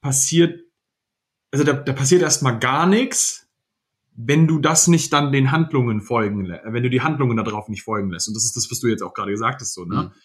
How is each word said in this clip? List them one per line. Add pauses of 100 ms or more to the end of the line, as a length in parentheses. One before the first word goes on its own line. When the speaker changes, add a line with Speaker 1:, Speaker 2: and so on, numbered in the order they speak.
Speaker 1:
passiert, (920)
also
da,
da
passiert
erstmal
gar
nichts, (680)
wenn
du
das
nicht
dann
den
Handlungen
folgen
lä-,
wenn
du
die
Handlungen
darauf
nicht
folgen
lässt.
Und
das
ist
das,
was
du
jetzt
auch
gerade
gesagt
hast,
so,
ne?
Speaker 2:
Mhm. (140)